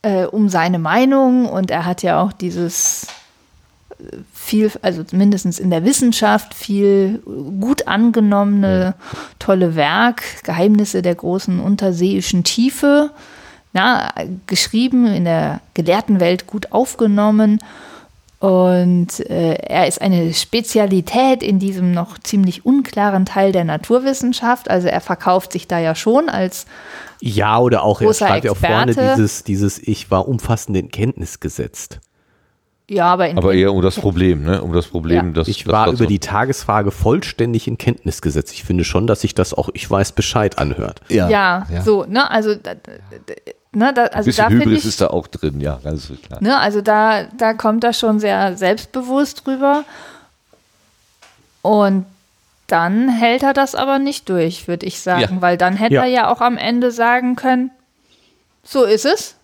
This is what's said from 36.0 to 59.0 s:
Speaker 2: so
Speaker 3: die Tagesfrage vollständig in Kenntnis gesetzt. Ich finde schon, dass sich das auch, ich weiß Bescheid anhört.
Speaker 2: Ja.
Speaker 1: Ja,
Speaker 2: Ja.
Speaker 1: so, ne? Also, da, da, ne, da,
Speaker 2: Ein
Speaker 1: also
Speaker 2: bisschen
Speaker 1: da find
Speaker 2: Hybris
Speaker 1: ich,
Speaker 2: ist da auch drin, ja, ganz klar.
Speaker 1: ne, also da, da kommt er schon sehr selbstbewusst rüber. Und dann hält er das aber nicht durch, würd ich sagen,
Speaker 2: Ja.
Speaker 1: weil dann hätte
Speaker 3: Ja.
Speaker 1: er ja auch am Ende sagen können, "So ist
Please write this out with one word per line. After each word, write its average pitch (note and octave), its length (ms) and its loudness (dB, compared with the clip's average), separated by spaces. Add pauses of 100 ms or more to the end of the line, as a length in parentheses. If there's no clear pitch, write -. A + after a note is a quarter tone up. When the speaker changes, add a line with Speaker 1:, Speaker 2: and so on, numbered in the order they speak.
Speaker 2:
so - 40 0
Speaker 3:
die G2 120 0
Tagesfrage G#2 680 -2
vollständig A#2 800 -2
in A2+ 80 -4
Kenntnis - 460 -4
gesetzt. D2 320 -4
Ich - 100 -16
finde F2+ 200 0
schon, F2+ 220 0
dass - 140 2
sich - 140 -4
das - 180 0
auch, - 220 -2
ich - 160 -10
weiß G2 220 0
Bescheid - 460 -2
anhört. - 520 -4
Speaker 2:
Ja. G2 180 2
Speaker 1:
Ja, F#3+ 420 0
Speaker 2:
Ja. F2+ 120 -4
Speaker 1:
so, G3+ 240 2
ne? A#3+ 240 0
Also, G#3+ 240 0
da, C3+ 200 -12
da, - 60 -20 (920)
ne, A#3 220 2
da, A#3+ 100 4
Speaker 2:
Ein - 100 -2
Speaker 1:
also G#3+ 120 0
Speaker 2:
bisschen - 180 2
Speaker 1:
da A3+ 60 2
find - 140 6
Speaker 2:
Hybris D4+ 160 4
Speaker 1:
ich, - 60 -4
Speaker 2:
ist G#2+ 140 -4
da F#2 80 2
auch E2 180 -4
drin, C#2+ 340 -6
ja, C#2 220 -6
ganz D2+ 280 -8 (160)
klar. - 160 -10
Speaker 1:
ne, B3+ 160 2
also G#3 220 0
da, G#3+ 440 2 (120)
da A3+ 180 0
kommt A3 300 0
er A#3+ 80 2
schon A3 280 0
sehr G3 360 0
selbstbewusst B3 880 -2
rüber. C#4 380 0 (1800)
Und G3 440 2 (600)
dann F#3 420 0
hält A#3 340 2
er C#4 120 2
das C4+ 200 0
aber C#4 240 0
nicht C#4 300 -6
durch, F3 400 -2
würd F3 140 -4
ich - 180 -10
sagen, F#3 360 0
Speaker 2:
Ja. F3+ 60 -2
Speaker 1:
weil F3 140 2
dann F3+ 200 2
hätte G3+ 180 2
Speaker 3:
Ja. B2+ 80 4
Speaker 1:
er B3+ 60 0
ja B3+ 220 2
auch A#3 100 0
am A#3+ 160 2
Ende A#3+ 340 0
sagen A#3+ 460 0
können, B3+ 340 0 (920)
"So C4 220 2
ist G#3+ 220 2